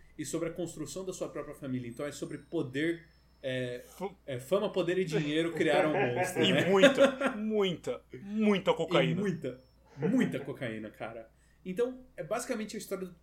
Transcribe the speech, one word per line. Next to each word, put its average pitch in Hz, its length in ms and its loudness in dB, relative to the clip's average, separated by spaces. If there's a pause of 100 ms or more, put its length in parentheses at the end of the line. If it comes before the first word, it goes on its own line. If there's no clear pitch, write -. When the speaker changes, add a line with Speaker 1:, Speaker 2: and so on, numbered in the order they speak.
(180)
Speaker 1:
e - 60 -8
sobre 165 240 -4
a 165 40 -6
construção 170 520 -8
da 185 80 -6
sua 156 160 -6
própria 147 260 -10
família. 127 340 -6
Então 131 160 -8
é 147 60 -4
sobre - 280 -10
poder, 156 680 -4 (360)
é, 127 420 -6 (120)
Speaker 2:
Fu- - 160 -8 (140)
Speaker 1:
é, 127 140 -6
fama, 196 320 0
poder 180 260 0
e 190 60 0
dinheiro 160 480 0
criaram 156 420 4
um 135 220 2
monstro, - 260 0
Speaker 2:
E 190 100 4
Speaker 1:
né? 147 160 4
Speaker 2:
muita, 262 680 6
muita, 208 680 0 (220)
muita 208 500 4
cocaína. 160 380 4
Speaker 1:
E - 20 2
muita, 175 460 -2 (360)
muita 175 440 2
cocaína, 110 500 -8
cara. 113 400 -12 (340)
Então, 240 360 -4 (160)
é 175 80 -10
basicamente 220 520 -4
a - 20 -8
história 185 280 -8
do 180 160 -18